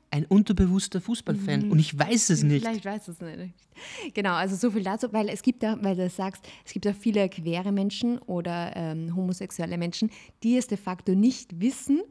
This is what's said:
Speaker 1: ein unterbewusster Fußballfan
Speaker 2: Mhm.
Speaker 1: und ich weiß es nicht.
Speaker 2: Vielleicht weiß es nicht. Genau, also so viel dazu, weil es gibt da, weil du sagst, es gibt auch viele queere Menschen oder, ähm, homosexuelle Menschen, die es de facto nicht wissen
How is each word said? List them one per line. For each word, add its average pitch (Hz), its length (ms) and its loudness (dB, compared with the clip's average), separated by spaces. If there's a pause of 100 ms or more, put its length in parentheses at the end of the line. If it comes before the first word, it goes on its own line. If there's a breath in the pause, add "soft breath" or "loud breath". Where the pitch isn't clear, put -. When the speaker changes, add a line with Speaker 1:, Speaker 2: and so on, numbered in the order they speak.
(100)
Speaker 1:
ein 147 160 -2
unterbewusster 190 760 4
Fußballfan 196 680 -2
Speaker 2:
Mhm. 208 40 -2
Speaker 1:
und 165 80 6
ich 151 180 2
weiß 202 340 2
es 147 120 2
nicht. 147 240 4
Speaker 2:
Vielleicht 226 180 -4
weiß 208 220 -8
es 170 140 -16
nicht. 175 340 -12 (600 loud breath)
Genau, 196 200 0
also 190 220 0
so 233 160 0
viel 208 100 0
dazu, 208 300 -4
weil 214 160 0
es - 140 -8
gibt - 200 0
da, 220 200 0
weil 196 120 2
du 180 160 0
sagst, 190 340 -8 (220 loud breath)
es - 60 -16
gibt 202 160 -2
auch 202 80 0
viele 202 320 2
queere 175 420 -4
Menschen 202 480 0
oder, 175 560 -4
ähm, 165 400 -4
homosexuelle 180 640 -4
Menschen, 175 320 -2 (320 loud breath)
die 233 140 4
es 254 100 2
de 208 100 -4
facto 185 380 0
nicht 196 460 2
wissen 269 400 0 (100)